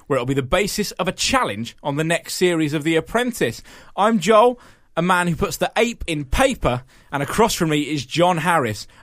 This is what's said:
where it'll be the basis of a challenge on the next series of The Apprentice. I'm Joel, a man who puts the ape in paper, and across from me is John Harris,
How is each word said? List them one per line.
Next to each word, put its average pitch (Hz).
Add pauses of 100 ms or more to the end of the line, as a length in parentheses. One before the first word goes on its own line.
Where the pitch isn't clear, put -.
where 139
it'll 123
be 139
the 135
basis 190
of 180
a 190
challenge 120
on 143
the 160
next 165
series 165
of 151
The 165
Apprentice. 190 (320)
I'm 208
Joel, 226 (380)
a 165
man 175
who 160
puts 165
the -
ape 233
in 151
paper, 151 (300)
and 143
across 208
from 165
me 151
is 143
John 175
Harris, 147 (140)